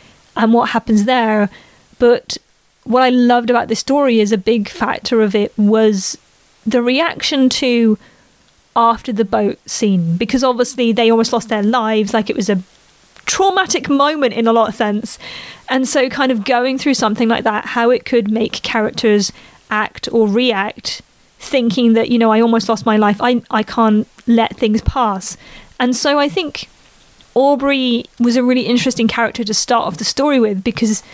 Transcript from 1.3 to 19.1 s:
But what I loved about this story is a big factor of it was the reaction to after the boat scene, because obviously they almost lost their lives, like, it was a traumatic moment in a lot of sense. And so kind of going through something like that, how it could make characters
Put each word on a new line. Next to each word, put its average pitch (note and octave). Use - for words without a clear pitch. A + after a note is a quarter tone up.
But -
what B3
I B3+
loved A#3+
about A#3+
this A3+
story C4+
is G#3
a A3
big G#3+
factor -
of G#3
it G#3
was G#3+
the A#3+
reaction C4+
to A#3
after A#3
the G#3+
boat G#3+
scene, F3
because B3
obviously B3
they A3+
almost A3+
lost -
their G#3
lives, A3
like, G#3+
it -
was G3
a F#3+
traumatic F#4
moment C#4
in A#3
a A3+
lot A3+
of G3+
sense. G#3+
And C4
so C4+
kind C4
of G#3+
going C4
through C4+
something A3+
like A3+
that, G#3+
how A#3
it B3
could A#3
make G#3+
characters G#3+